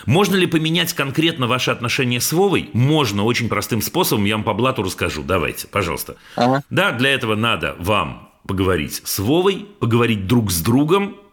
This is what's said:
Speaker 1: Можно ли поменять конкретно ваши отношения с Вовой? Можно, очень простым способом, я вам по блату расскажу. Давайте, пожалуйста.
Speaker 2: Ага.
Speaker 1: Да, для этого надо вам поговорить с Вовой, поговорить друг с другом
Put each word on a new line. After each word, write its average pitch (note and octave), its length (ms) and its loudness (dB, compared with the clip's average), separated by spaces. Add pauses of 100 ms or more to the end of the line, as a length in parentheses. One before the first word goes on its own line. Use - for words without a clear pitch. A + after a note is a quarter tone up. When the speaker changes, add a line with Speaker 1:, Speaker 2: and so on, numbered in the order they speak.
Speaker 1:
Можно F3+ 300 2
ли F3+ 100 2
поменять E3 480 0
конкретно D3 520 0
ваши C3 240 0
отношения A#2+ 500 -2
с - 120 -2
Вовой? E3+ 400 2
Можно, A#2+ 520 2
очень A#2 240 0
простым G#2 340 -2
способом, D3+ 420 0
я G#2 100 2
вам G#2+ 100 -2
по A2 100 -2
блату A#2+ 280 0
расскажу. E2+ 400 -4
Давайте, D2 460 -2
пожалуйста. E2 480 -4 (200)
Speaker 2:
Ага. B2+ 340 2
Speaker 1:
Да, F3+ 220 2
для C3 180 0
этого B2 260 0
надо F#2+ 420 -2
вам E2+ 520 -2 (180)
поговорить F#2 560 0
с - 160 -4
Вовой, F3 460 0 (120)
поговорить A#2 480 2
друг A2+ 240 2
с F2 100 -2
другом D#3 560 2 (160)